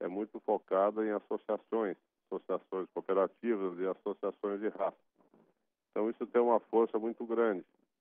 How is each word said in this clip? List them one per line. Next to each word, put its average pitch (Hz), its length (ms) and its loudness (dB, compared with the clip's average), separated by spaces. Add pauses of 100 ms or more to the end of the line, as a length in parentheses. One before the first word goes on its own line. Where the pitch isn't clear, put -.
é 85 60 -4
muito 104 320 -6
focada 104 680 0
em 107 60 0
associações, 104 840 -4 (280)
associações 92 680 -6
cooperativas 95 840 0
e 92 80 -2
associações 101 760 -4
de 107 80 -2
raça. - 260 -4 (960)
Então 107 180 0
isso 117 160 -6
tem 120 160 2
uma 120 200 4
força 113 360 2
muito 117 280 -4
grande. 113 400 0 (360)